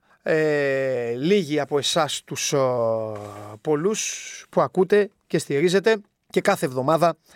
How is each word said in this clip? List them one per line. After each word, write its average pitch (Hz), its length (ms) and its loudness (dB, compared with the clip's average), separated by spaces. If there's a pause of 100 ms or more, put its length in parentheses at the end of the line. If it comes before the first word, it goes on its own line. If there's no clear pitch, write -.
(300)
Ε, 135 840 0
λίγοι 151 460 0
από 143 180 -2
εσάς 143 480 -2
τους, - 280 -6
ο, 113 640 0 (440)
πολλούς - 880 -4
που - 120 0
ακούτε 190 480 2 (180)
και 180 100 -2
στηρίζετε 180 640 2 (280)
και 185 120 -2
κάθε 185 240 0
εβδομάδα 151 520 2 (180)